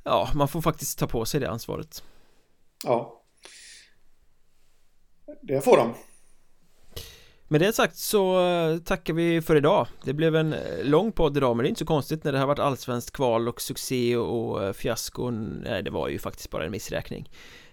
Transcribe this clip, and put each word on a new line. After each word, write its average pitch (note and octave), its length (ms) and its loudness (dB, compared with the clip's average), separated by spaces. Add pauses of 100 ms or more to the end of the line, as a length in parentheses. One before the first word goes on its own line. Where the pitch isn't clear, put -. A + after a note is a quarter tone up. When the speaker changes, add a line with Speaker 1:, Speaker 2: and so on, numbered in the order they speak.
Speaker 1:
ja, A#2+ 300 2
man C#3+ 140 4
får E3 120 -4
faktiskt - 380 -2
ta D3 80 0
på A#2 180 -2
sig C#3 160 -2
det - 100 -2
ansvaret. - 520 -10 (840)
Speaker 2:
Ja. - 360 -2 (2250)
Det C#3 180 0
får A#3+ 160 8
de. A#2 180 2 (1500)
Speaker 1:
Med D3+ 120 4
det G3 120 4
sagt - 240 0
så, F#3 500 2
eh, E3+ 320 0
tackar F3 360 -2
vi E3 280 2
för E3 140 4
idag. D3 300 6 (180)
Det - 80 -2
blev D#3 240 2
en, D#3+ 160 2
eh, D#2 320 -4
lång E3 280 4
podd D3 240 2
idag, C3 200 4
men A#2 80 2
det - 20 2
är - 20 0
inte - 100 -4
så D#3+ 80 -4
konstigt D#3 380 -2
när D3 80 0
det C3+ 60 0
har C3+ 80 2
varit C#3+ 120 0
allsvenskt A#2+ 520 -2
kval A#2 380 2
och A#2 120 -6
succé B2 560 0
och, A#2 340 -2
och, G#2+ 140 -2
eh, G2 80 -2
fiaskon. A2+ 920 -6
Nej, G2+ 180 -4
det - 80 -6
var D#2+ 180 -2
ju D2 100 -4
faktiskt - 320 -10
bara - 140 -4
en E2 60 -6
missräkning. - 600 -8 (420)